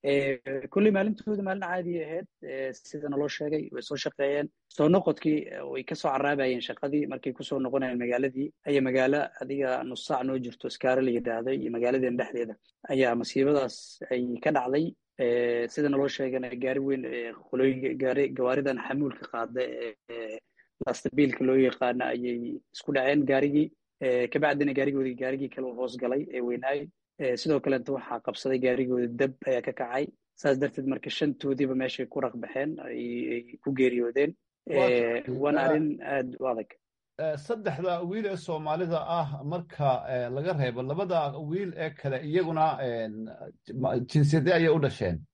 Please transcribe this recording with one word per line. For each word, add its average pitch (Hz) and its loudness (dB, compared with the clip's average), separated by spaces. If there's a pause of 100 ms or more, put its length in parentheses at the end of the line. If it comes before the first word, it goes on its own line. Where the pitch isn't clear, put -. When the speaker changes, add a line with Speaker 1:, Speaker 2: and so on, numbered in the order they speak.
Speaker 1:
Eh, 139 2 (320)
kulli 208 6
maalintooda 208 0
maalin 196 -2
caadi 180 -4 (120)
ahayd, 165 -6 (160)
eh, 135 -6
sida 147 -10
naloo 143 0
sheegay, 151 -4
way 123 -8
soo 147 -8
shaqeeyeen. 143 -2 (200)
Soo 147 2
noqodkii, 156 4 (100)
eh, 143 -10
way 135 -6
ka - -8
soo 156 -4
caraabayeen 135 0
shaqadii. 143 -2
Markay 131 -6
ku 127 -10
soo 139 -4
noqonayeen 127 0
magaaladii, 127 0 (200)
ayaa 143 4
magaalo 131 4 (200)
adiga 131 -2
nus 127 -8
saac 131 -2
noo 131 -2
jirto, 120 -8
Iskaare 131 2
la 131 2
yidhaahday, 120 -2
iyo 127 -4
magaaladeen 123 2
dhexdeeda 120 -2 (340)
ayaa 131 4
masiibadaas 135 2 (340)
ay 127 0 (220)
ka 156 4
dhacday. 139 2 (320)
Eh, 120 2
sida 147 0
naloo 139 2
sheegana, 131 -4
gaari 131 -2
weyn, 135 -2
eh, 120 -6 (180)
qolooyinka 131 2
gaari, 135 2 (100)
gawaaridan 131 2
xamuulka 135 -2
qaada, 117 -4
eh, 120 -6 (140)
eh, 113 -10 (420)
lastabiilka 131 0
loo 131 4
yaqaano 123 2
ayay 120 -4 (160)
isku - -8
dhaceen 139 4
gaarigii. 143 4 (300)
Eh, 123 2
kabacdina 143 2
gaarigoodii 135 2
gaarigii 131 -4
kale 131 -8
uu 123 -8
hoos 127 -4
galay 127 0
ee 127 -4
weynaay. 123 -2 (380)
Eh, 127 0
sidoo 147 2
kaleeta 135 0
waxaa 120 -4
qabsaday 131 -2
gaarigoodii 123 2
dab 131 2 (140)
ayaa 127 0
ka 131 -6
kacay. 131 -4 (280)
Saas 135 2
darteed 135 -2
marka 135 -4
shantoodiiba 139 0
meeshay 131 -2
ku - -4
raqbaxeen, 127 -4 (120)
ay, 123 -6 (300)
ay 120 -4 (200)
ku 139 -2
geeriyoodeen. 127 2 (320)
Speaker 2:
Waa 139 4
Speaker 1:
Eh, 117 2
Speaker 2:
tahay. 127 -6
Speaker 1:
waana 147 2
Speaker 2:
Eh, 135 2
Speaker 1:
arrin 156 2 (140)
aad 135 -2 (100)
u 135 -2
adag. 113 -2 (480)
Speaker 2:
eh, 156 -2
saddexda 180 -2
wiil 202 -2
ee 196 -2
Soomaalida 165 -2
ah 160 0 (160)
marka, 156 -2 (220)
eh, 123 0
laga 156 -2
reebo, 127 0
labada 170 0 (180)
wiil 170 -4
ee 156 -4
kale 135 -4
iyaguna, 160 2 (160)
eh, 117 -2 (680)
ma-, 127 0
jinsiyadee 151 4
ayay 165 6
u 160 6
dhasheen? 104 0 (180)